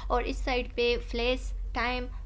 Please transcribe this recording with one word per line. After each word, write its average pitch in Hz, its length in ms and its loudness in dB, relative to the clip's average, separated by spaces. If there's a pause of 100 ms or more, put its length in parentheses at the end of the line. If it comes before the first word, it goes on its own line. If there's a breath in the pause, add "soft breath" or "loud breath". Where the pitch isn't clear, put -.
(120)
और 247 140 4
इस - 200 -2
साइड 247 260 0
पे 240 260 2 (140)
प्लेस, 247 420 0 (220)
टाइम 247 320 0 (180)